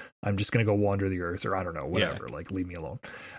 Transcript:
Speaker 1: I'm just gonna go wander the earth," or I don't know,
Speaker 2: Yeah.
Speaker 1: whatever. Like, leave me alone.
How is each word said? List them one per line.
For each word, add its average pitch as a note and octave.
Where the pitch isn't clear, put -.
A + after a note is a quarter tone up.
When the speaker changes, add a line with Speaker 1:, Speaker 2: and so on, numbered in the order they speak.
Speaker 1:
I'm G2+
just G#2
gonna A2+
go G#2
wander G2
the F2+
earth," F2
or G2
I F#2
don't F2
know, C#2+
Speaker 2:
Yeah. F2+
Speaker 1:
whatever. -
Like, E2+
leave F#2
me F2
alone. D#2